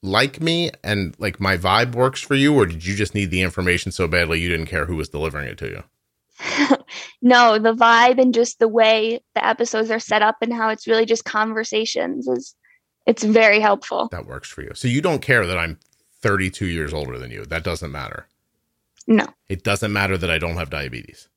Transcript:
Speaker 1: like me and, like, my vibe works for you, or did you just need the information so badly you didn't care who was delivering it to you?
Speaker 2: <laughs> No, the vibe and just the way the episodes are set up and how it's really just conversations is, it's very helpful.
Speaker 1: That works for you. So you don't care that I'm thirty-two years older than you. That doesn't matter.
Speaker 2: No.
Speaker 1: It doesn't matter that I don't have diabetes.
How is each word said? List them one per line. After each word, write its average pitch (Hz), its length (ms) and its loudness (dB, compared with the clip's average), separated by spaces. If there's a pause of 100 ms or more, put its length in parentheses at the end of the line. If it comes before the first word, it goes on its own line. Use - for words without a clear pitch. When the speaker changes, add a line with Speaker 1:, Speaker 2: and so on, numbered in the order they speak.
Speaker 1:
like 113 380 0
me 165 300 0 (120)
and, 101 360 -4
like, 98 220 -6
my 95 160 0
vibe 104 380 2
works 127 260 0
for - 140 -2
you, 139 200 4
or 120 120 6
did 82 200 -8
you 98 80 -4
just 101 200 -4
need 101 160 0
the 92 120 0
information 90 480 0
so 90 160 -2
badly 82 340 0
you 87 80 -2
didn't 80 180 -2
care 78 200 -4
who 85 100 -4
was 76 120 -6
delivering 73 400 -6
it 53 100 -14
to 58 100 -10
you? - 1120 -4
Speaker 2:
<laughs> - 40 -20 (380)
No, 240 360 6
the 226 140 2
vibe 233 480 6
and 254 140 4
just 233 240 0
the 226 100 4
way 220 500 2 (160)
the - 120 -2
episodes 226 440 -2
are 220 80 -2
set 214 220 0
up 214 220 2
and 233 100 -4
how 226 160 -2
it's 220 180 -6
really 226 200 2
just 226 180 -2
conversations 220 1040 -4
is, 127 260 -4 (520)
it's 226 180 0
very 214 360 6
helpful. 214 520 0
Speaker 1:
That - 140 -10
works - 240 -14
for - 100 -16
you. - 140 -12
So - 140 -4
you 127 120 0
don't 156 220 -2
care 117 240 2
that 92 100 -2
I'm 82 220 -4 (420)
thirty-two 95 460 -2
years 80 260 -4
older 67 260 -6
than 64 120 -12
you. 52 160 -14
That 82 180 -6
doesn't 85 260 -6
matter. - 360 -12 (800)
Speaker 2:
No. 220 200 4 (220)
Speaker 1:
It 92 160 -6
doesn't 104 280 -2
matter 98 260 0
that 85 120 -2
I 82 60 0
don't 82 220 -4
have 82 100 -6
diabetes. 67 680 -12